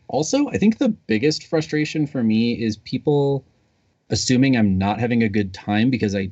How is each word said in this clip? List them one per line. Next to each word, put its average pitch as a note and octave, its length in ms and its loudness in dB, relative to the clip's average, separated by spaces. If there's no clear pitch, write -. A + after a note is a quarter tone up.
also, B3+ 400 0
I B2 100 -2
think G#3+ 200 2
the C#4 100 2
biggest C3+ 580 -2
frustration D#3 580 -2
for C3+ 200 -2
me A2+ 360 0
is A2 180 -2
people C#3 680 -2
assuming C3 460 2
I'm G#2 200 4
not G2 220 0
having A#2 240 0
a A2 60 2
good G2 260 -2
time G#2+ 340 0
because G#2+ 280 0
I G2 160 -4